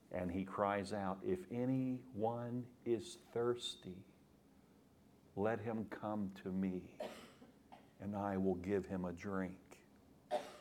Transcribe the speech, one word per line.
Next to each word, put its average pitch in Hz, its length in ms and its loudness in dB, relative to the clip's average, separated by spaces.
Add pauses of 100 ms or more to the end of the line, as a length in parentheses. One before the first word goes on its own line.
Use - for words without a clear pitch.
(120)
And 90 180 2
he 92 140 2
cries 101 480 2
out, 98 320 0
"If 95 160 2 (120)
anyone 120 1120 0 (180)
is 113 360 2 (120)
thirsty, - 720 0 (1300)
let 107 240 2
him 110 260 -2
come 104 460 -4 (120)
to 95 80 -2
me, 92 300 0 (1200)
and 101 140 -4
I 101 220 2
will 95 180 4
give 92 320 2
him 92 180 0
a 87 80 -2
drink." 92 420 -2 (1040)